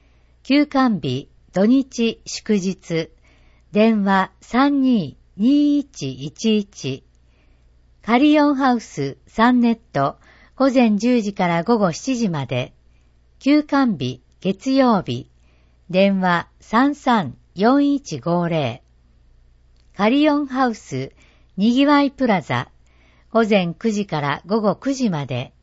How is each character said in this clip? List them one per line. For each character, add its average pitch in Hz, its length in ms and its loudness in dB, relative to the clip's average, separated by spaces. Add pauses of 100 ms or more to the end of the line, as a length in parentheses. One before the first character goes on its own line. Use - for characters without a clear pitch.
(420)
休 285 240 2
館 262 340 0
日、 135 300 -6 (240)
土 196 140 2
日、 240 580 0
祝 - 300 -6
日、 175 560 -6 (600)
電 214 320 2
話 196 280 0 (100)
三 277 400 0
二 233 340 0 (220)
二 285 400 2
一 202 340 -8
一 151 460 -2
一。 135 460 -8 (1000)
カ 226 160 0
リ 302 220 4
オ 294 100 4
ン 294 60 0
ハ 262 180 0
ウ 233 60 -2
ス - 380 -10 (100)
三 247 320 2
ネ 233 140 2
ッ 226 60 -8 (140)
ト、 139 240 -2 (380)
午 269 160 2
前 233 260 2
十 240 240 0
時 202 140 -6
か 185 100 -2
ら 170 180 0
午 233 140 0
後 202 140 0
七 254 260 -6
時 233 120 -2
ま 143 180 -4
で。 127 260 -6 (640)
休 294 240 2
館 277 340 0
日、 127 280 -8 (160)
月 190 320 -4
曜 247 320 2
日、 123 260 -8 (640)
電 196 280 2
話 175 280 0 (140)
三 277 340 0
三 202 420 -2 (160)
四 277 400 2
一 208 260 -6
五 170 280 -2
零。 143 340 -4 (1120)
カ 202 160 0
リ 285 200 2
オ 285 100 0
ン 294 80 -4
ハ 254 200 -2
ウ 233 60 -4
ス、 135 380 -10 (460)
に 214 160 2
ぎ 269 120 2
わ 285 160 4
い 285 80 0
プ 269 160 -4
ラ 196 160 0
ザ、 127 300 -6 (580)
午 226 180 2
前 185 280 0
九 226 160 -4
時 202 160 -4
か 151 140 -6
ら 143 240 -4
午 208 160 -2
後 202 140 0
九 277 180 -4
時 254 160 -2
ま 147 180 -4
で。 127 360 -8